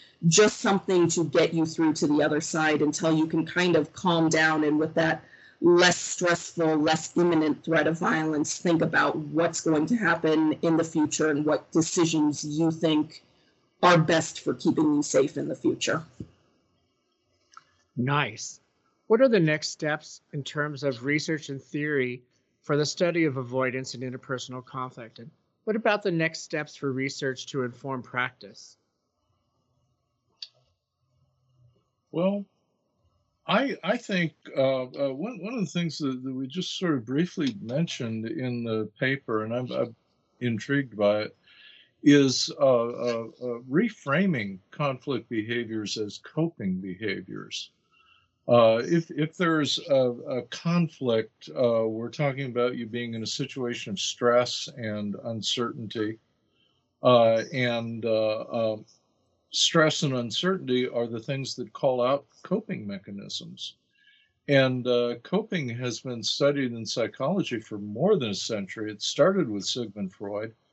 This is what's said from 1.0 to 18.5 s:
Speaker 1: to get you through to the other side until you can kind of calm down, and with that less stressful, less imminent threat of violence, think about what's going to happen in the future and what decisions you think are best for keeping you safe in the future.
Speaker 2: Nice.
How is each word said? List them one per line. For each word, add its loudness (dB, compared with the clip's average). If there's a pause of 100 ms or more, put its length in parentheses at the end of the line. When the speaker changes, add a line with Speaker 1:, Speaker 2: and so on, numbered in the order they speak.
Speaker 1:
to 0
get 2
you 2
through 0
to 0
the 4
other 0
side 0
until 2
you 2
can 0
kind 2
of 0
calm 2
down, 4
and 2
with -2
that 0 (380)
less 6
stressful, 0
less 0
imminent 2
threat 2
of 0
violence, 0
think 2
about 2
what's -2
going 2
to 0
happen 2
in 4
the 2
future 0
and 0
what 0
decisions 2
you 0
think -2 (600)
are 8
best 2
for -2
keeping 2
you 2
safe 2
in -4
the -4
future. -2 (2000)
Speaker 2:
Nice. -2 (480)